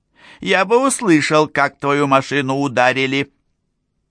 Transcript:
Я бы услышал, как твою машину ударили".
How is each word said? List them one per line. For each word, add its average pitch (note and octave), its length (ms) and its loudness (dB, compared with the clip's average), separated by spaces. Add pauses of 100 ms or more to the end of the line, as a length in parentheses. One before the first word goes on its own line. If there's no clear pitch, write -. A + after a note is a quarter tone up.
(400)
Я F#3+ 260 0
бы A#3+ 200 2
услышал, D#3 640 2
как C#3 300 -2
твою C#3+ 300 -2
машину C3+ 520 -2
ударили". C3 720 -2 (800)